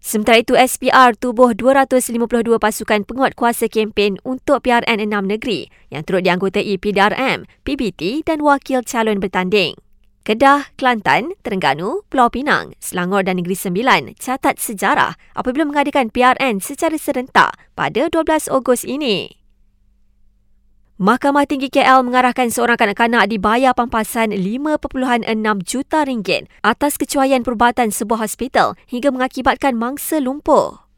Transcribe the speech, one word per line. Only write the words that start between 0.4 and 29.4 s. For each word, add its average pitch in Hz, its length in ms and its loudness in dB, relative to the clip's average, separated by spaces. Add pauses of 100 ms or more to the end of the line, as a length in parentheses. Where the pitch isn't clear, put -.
itu, 240 160 0
S 254 240 2
P 254 80 0
R 254 240 6
tubuh 247 400 2
dua 262 320 2
ratus 254 240 0
lima 233 160 -2
puluh 233 160 0
dua 226 160 2
pasukan 214 480 -2
penguat 240 320 -2
kuasa 240 320 0
kempen 208 560 0
untuk 262 400 -2
P 247 80 2
R 240 160 4
N 233 80 0
enam 208 320 -2
negeri 214 400 -4 (240)
yang 151 160 -10
turut 180 160 0
dianggotai 190 560 0
P 208 160 -2
D 196 80 4
R 208 80 2
M, 190 320 -2 (240)
P 277 80 -4
B 233 160 -4
T 240 320 -6
dan 320 160 -2
wakil 277 400 0
calon 220 400 -2
bertanding. 190 560 0 (480)
Kedah, 269 560 2
Kelantan, 240 640 0
Terengganu, 190 640 -2
Pulau 240 240 2
Pinang, 226 480 -2
Selangor 185 480 -2
dan 180 160 -2
Negeri 175 80 -4
Sembilan 190 640 0
catat 262 400 -4
sejarah - 640 -2 (160)
apabila 277 320 -2
mengadakan 285 400 0
P 247 160 0
R 254 160 2
N 233 240 -2
secara 320 320 -4
serentak 254 640 -2 (160)
pada 165 320 -2
dua 330 160 -2
belas 311 240 -2
Ogos 247 400 0
ini. 240 480 -4 (1600)
Mahkamah 277 480 2
Tinggi 269 240 -4
K 277 80 2
L 262 240 6
mengarahkan 247 480 0
seorang 240 240 2
kanak-kanak 226 560 2
dibayar 226 400 2
pampasan 220 640 -2
lima 254 400 -2
perpuluhan 254 480 -2
enam 214 400 -2
juta 285 400 -2
ringgit 220 400 -2 (160)
atas 254 400 -2
kecuaian 269 400 0
perubatan 240 480 0
sebuah 220 320 -4
hospital 208 640 -2
hingga 247 240 -4
mengakibatkan 262 720 -2